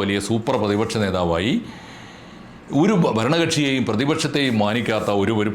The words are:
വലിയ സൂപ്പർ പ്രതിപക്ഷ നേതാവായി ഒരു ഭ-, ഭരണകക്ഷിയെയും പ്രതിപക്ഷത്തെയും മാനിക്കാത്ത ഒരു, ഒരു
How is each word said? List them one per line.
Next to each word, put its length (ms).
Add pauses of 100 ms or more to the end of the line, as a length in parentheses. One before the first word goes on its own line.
വലിയ 180 (100)
സൂപ്പർ 340
പ്രതിപക്ഷ 320 (100)
നേതാവായി 480 (1300)
ഒരു 220
ഭ-, 160
ഭരണകക്ഷിയെയും 680
പ്രതിപക്ഷത്തെയും 760
മാനിക്കാത്ത 480 (100)
ഒരു, 200
ഒരു 140